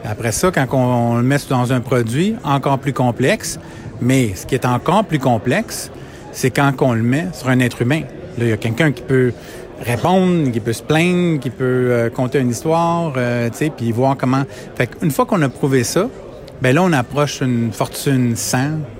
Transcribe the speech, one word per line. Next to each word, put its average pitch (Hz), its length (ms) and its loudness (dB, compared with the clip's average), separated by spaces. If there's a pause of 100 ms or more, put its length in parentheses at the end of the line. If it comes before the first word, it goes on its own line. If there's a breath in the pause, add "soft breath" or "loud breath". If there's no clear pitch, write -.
Après 113 260 -4
ça, 180 200 2
quand 139 200 0
on, 123 420 2
on 117 40 2
le 120 60 2
met 139 140 4 (120)
dans 123 240 2
un 127 60 2
produit 127 640 0
encore 139 340 2
plus 131 160 -2
complexe, 127 680 0 (400 loud breath)
mais 123 360 2
ce - 100 -12
qui - 80 -2
est 127 140 0
encore 156 380 2
plus 156 120 -2
complexe, 127 720 0 (420 loud breath)
c'est 131 200 0
quand 139 300 2
on 123 120 4
le 113 80 0
met 135 320 2
sur - 160 -6
un 127 100 4
être 123 220 0
humain. 143 200 2 (360)
Là, 117 80 0
il 113 40 2
y - 20 2
a 107 60 0
quelqu'un 123 340 0
qui - 100 -8
peut 127 320 2 (480 loud breath)
répondre, 165 680 2
qui 113 80 -2
peut 113 140 -2
se - 100 -6
plaindre, 170 560 2
qui 131 100 -4
peut, 131 140 -6 (260)
euh, 117 220 2
conter 127 260 -2
une 123 140 2
histoire, 165 680 0
euh, 120 320 0
tu 113 80 -8
sais, 117 180 0
puis 117 160 -2
voir 131 240 2
comment. 131 280 0 (320 loud breath)
Fait 123 100 0
qu'une - 260 -2
fois 247 140 2
qu'on 190 160 2
a 135 80 2
prouvé 135 340 2
ça, 185 240 0 (540)
ben 127 140 4
là, 175 80 4
on 175 100 4
approche 139 480 0
une 117 300 0
Fortune 127 640 0
cent 139 420 -2 (220)